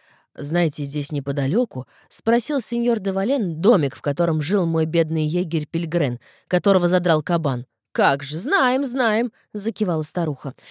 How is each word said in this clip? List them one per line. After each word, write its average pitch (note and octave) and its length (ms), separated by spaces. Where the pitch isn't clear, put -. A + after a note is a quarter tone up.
«Знаете, D3+ 500
здесь C#3 280
неподалёку, — C#3+ 720
спросил A#3+ 500
сеньор A#3 380
де F#3+ 140
Вален, — F#3+ 500
домик, F3 340
в - 60
котором D#3 400
жил F3 240
мой D#3+ 180
бедный D#3+ 420
егерь D#3+ 400
Пильгрен, D#3+ 520
которого F3+ 400
задрал E3+ 340
кабан?» D3+ 420
«Как D3 300
же, C#3 140
знаем, C4+ 480
знаем», — A#3+ 480
закивала F#3+ 480
старуха. D3+ 520